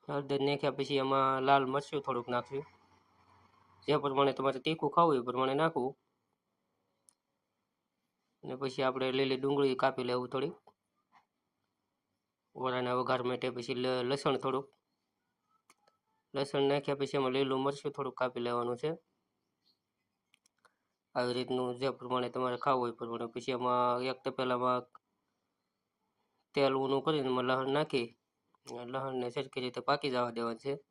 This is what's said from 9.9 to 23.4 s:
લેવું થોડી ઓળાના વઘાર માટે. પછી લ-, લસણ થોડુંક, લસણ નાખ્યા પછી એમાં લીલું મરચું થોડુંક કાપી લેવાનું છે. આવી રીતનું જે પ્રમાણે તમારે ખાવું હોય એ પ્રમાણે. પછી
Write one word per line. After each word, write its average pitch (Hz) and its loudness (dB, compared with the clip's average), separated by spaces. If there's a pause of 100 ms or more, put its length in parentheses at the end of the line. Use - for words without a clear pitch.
લેવું 123 -2
થોડી 139 -4 (2000)
ઓળાના 123 -2
વઘાર 127 0
માટે. 123 -2
પછી 120 -6
લ-, 127 0
લસણ 135 0
થોડુંક, 131 -4 (1700)
લસણ 139 0
નાખ્યા 139 0
પછી 139 -2
એમાં 131 2
લીલું 135 2
મરચું 139 -2
થોડુંક 139 -6
કાપી 127 -2
લેવાનું 120 -2
છે. 151 -2 (2250)
આવી 123 0
રીતનું 127 0
જે 131 -2
પ્રમાણે 123 -2
તમારે 127 -2
ખાવું 131 2
હોય 120 -2
એ 117 -14
પ્રમાણે. 117 -6
પછી 123 -6